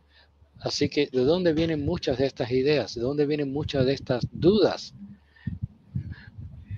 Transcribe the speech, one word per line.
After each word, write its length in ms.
Así 280
que, 160
¿de 180
dónde 300
vienen 320
muchas 320
de 80
estas 240
ideas? 440
¿De 60
dónde 240
vienen 260
muchas 360
de 80
estas 360
dudas? 640